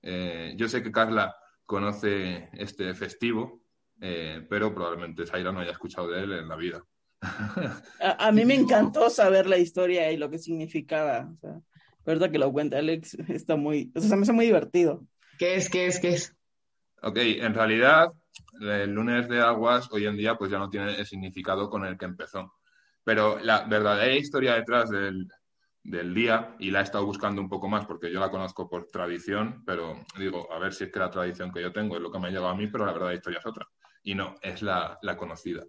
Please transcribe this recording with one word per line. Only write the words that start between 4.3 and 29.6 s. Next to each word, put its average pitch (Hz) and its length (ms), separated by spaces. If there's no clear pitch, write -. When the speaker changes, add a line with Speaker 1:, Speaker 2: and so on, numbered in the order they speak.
Speaker 1:
pero 104 240
probablemente 85 520
Zaira 90 260
no 92 80
haya 85 100
escuchado 87 400
de 92 140
él 101 80
en 82 160
la 80 80
vida. 85 260
<laughs> - 760
Speaker 2:
A, 190 280
a 220 40
mí 220 120
me 262 100
encantó 233 560
saber 190 360
la 190 120
historia 180 520
y 160 60
lo 147 120
que 156 100
significaba. 156 920
O 165 80
sea, 160 200
verdad 160 260
que 151 80
lo 135 140
cuenta 143 260
Alex, 160 360
está 160 280
muy, 147 380
o 165 60
sea, 208 100
se 202 60
me 202 60
hace 226 100
muy 233 140
divertido. 170 600
Speaker 3:
¿Qué 180 160
es, - 160
qué 180 160
es, 175 140
qué 175 100
es? - 240
Speaker 1:
Ok, 104 160
en 113 360
realidad, 123 580
el 104 320
lunes 120 360
de 120 120
aguas 117 520
hoy 104 140
en 104 100
día 110 200
pues 98 140
ya 98 80
no 98 100
tiene 101 280
el 101 100
significado 95 640
con 101 140
el 92 120
que - 80
empezó. 92 500
Pero 107 360
la 110 240
verdadera 107 500
historia 139 400
detrás 117 360
del, 98 380
del 87 320
día, 113 460
y 95 100
la 98 100
he - 40
estado 101 220
buscando 101 340
un 95 80
poco 98 200
más 104 180
porque 85 260
yo 95 80
la 98 100
conozco 92 380
por 85 180
tradición, 90 800